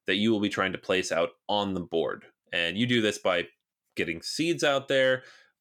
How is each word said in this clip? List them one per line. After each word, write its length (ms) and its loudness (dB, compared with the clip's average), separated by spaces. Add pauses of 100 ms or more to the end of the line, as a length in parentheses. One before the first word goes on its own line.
that 100 0
you 140 2
will 100 2
be 80 0
trying 240 0
to 60 -8
place 340 -2
out 180 0 (180)
on 260 0
the 60 -2
board. 440 -4 (280)
And 240 0
you 100 0
do 140 2
this 180 0
by 300 0 (480)
getting 260 -4
seeds 420 -2
out 240 0
there, 340 2 (380)